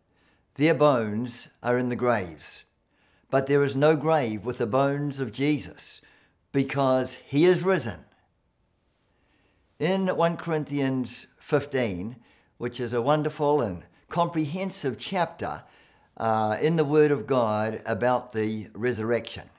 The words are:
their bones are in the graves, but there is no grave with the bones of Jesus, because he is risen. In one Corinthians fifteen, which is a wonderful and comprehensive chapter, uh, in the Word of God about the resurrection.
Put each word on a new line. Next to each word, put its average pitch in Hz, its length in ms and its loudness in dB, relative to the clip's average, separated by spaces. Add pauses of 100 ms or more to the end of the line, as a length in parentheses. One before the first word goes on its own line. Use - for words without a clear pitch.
(560)
their 156 180 4
bones 120 760 0 (120)
are 123 160 2
in 123 120 0
the 123 60 -2
graves, 104 680 -2 (680)
but 139 160 2
there 143 180 4
is 127 120 0
no 151 200 6
grave 131 480 0
with 120 140 -6
the 120 80 0
bones 139 540 0
of 120 120 -6
Jesus, 135 680 -4 (500)
because 135 760 0
he 147 180 4
is 175 160 6
risen. 123 440 -2 (1700)
In 190 300 0
one 170 300 2
Corinthians 139 920 -4 (100)
fifteen, 117 800 -2 (420)
which 120 220 -6
is 117 140 -6
a 120 80 0
wonderful 147 580 2
and 92 240 -4 (240)
comprehensive 165 880 -4
chapter, 107 680 -4 (520)
uh, 110 460 0
in 160 160 2
the 156 80 4
Word 151 260 6
of 117 160 -2
God 110 580 0
about 120 460 0
the 110 420 -4
resurrection. 113 840 -4